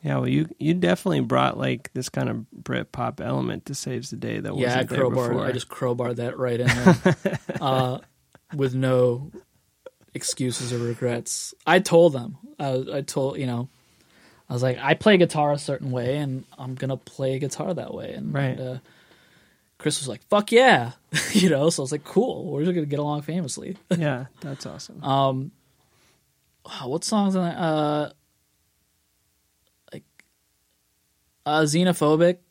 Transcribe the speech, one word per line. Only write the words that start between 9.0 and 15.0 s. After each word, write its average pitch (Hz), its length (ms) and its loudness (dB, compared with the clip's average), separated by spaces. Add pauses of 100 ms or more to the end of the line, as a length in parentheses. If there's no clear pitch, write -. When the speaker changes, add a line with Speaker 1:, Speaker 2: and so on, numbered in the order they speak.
Speaker 2:
excuses 123 580 -4
or 123 60 -2
regrets. 120 760 -4 (140)
I 170 120 8
told 170 340 6
them, 131 240 -8 (200)
I, 131 360 -2
I 139 80 -4
told, 139 380 -4
you 139 60 -4
know, 123 220 -4 (840)
I 127 40 -6
was 123 100 -2
like, 127 160 2
"I 139 160 2
play 208 220 4